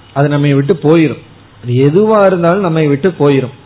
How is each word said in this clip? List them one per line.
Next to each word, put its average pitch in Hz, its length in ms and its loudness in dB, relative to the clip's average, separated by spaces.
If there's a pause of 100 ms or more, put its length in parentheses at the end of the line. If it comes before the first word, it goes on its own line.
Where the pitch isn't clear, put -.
(140)
அது 143 140 0
நம்மை 143 260 0
விட்டு 139 200 0
போயிரும். 151 480 0 (340)
அது 123 240 -8
எதுவா 202 440 2
இருந்தாலும் 185 420 0
நம்மை 160 200 -2
விட்டு 143 240 -2
போயிரும். 139 560 -2